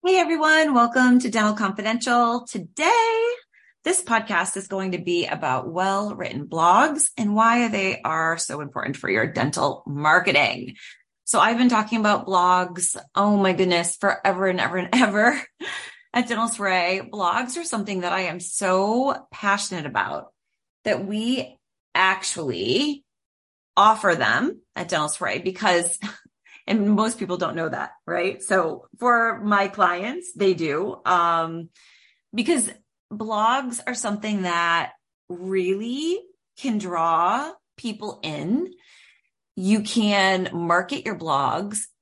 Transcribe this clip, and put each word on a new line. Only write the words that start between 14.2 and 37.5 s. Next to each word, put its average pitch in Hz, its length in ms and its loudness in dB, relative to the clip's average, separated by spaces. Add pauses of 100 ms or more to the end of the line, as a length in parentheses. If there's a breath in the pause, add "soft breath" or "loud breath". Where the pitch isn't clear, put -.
and 185 100 0
ever 160 200 -2
and 180 120 -4
<laughs> - 40 0
ever 233 460 4 (720 loud breath)
at 240 140 0
Dental 233 220 -2
Soiree. 190 600 0
Blogs 208 480 -2
are 339 60 -8
something 208 380 -4
that 175 120 -2
I 185 100 -2
am 175 180 -6
so 202 880 0
passionate 196 560 -4
about 104 460 -4 (520)
that 196 220 -2
we 226 500 -4 (380)
actually 185 1120 -2 (720)
offer 208 400 4
them 143 440 0 (140)
at 170 140 -8
Dental 151 200 -2
Soiree 135 300 -6
because, 180 680 0
<laughs> 202 40 -6 (580 loud breath)
and 208 220 0
most 214 300 2
people 180 180 -4
don't 160 200 -4
know 165 120 -4
that, - 220 -8 (160)
right? 175 340 -4
So 170 460 -2 (140)
for 233 400 2
my 202 260 2
clients, 196 680 -2
they 190 200 2
do, 160 500 -4
um, 170 640 0 (640 soft breath)
because 247 380 0 (420)
blogs 220 720 -2
are 247 100 -4
something 208 480 -4
that 170 500 0 (360)
really 196 920 -2 (400)
can 233 180 -2
draw 175 720 0 (260)